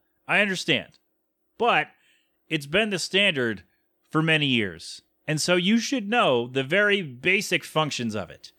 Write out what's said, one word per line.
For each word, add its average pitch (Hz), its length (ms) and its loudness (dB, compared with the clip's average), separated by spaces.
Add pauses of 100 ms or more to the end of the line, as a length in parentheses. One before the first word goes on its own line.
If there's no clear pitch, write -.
(280)
I 165 120 2
understand. 170 580 -2 (600)
But 175 300 2 (600)
it's 156 160 -4
been 196 240 0
the 196 80 -2
standard 147 640 0 (480)
for 156 140 2
many 156 240 2
years. 104 560 -2 (240)
And 151 120 -2
so 180 160 2
you 185 220 2
should 226 320 -2
know 156 380 2
the 131 160 -2
very 202 400 2
basic 165 600 -2
functions 127 520 -2
of 87 160 -8
it. - 280 -20